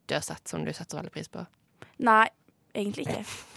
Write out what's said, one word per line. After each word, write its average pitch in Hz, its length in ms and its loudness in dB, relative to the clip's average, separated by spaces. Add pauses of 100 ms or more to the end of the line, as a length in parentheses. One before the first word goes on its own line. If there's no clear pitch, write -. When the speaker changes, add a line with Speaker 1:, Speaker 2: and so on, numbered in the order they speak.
Speaker 1:
du - 80 -2
har 151 60 0
sett - 260 -10
som 160 180 -6
du 160 80 -2
setter 170 260 -10
veldig - 120 -10
pris 160 160 -8
på? - 180 -12 (540)
Speaker 2:
Nei, 226 280 8 (480)
egentlig 208 320 -4
ikke. - 180 -4 (320)